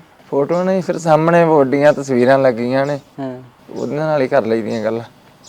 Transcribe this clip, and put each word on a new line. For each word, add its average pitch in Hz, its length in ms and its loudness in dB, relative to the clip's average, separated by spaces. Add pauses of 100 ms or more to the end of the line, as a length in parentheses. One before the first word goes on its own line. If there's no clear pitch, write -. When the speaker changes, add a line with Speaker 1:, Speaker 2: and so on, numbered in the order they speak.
(300)
Speaker 1:
ਫੋਟੋ 143 320 -2
ਨਹੀਂ, 190 200 -2
ਫਿਰ 170 160 -6
ਸਾਹਮਣੇ 165 460 2
ਵੱਡੀਆਂ 143 480 4
ਤਸਵੀਰਾਂ 135 460 2
ਲੱਗੀਆਂ 131 480 0
ਨੇ, 143 140 -6 (200)
Speaker 2:
ਹਾਂ। 131 220 -10 (340)
Speaker 1:
ਉਹਦੇ 123 200 -6
ਨਾਲ 151 260 -2
ਹੀ 127 60 -2
ਕਰ 123 180 0
ਲਈਦੀਆਂ 113 380 -4
ਗੱਲਾਂ। 113 200 -4 (440)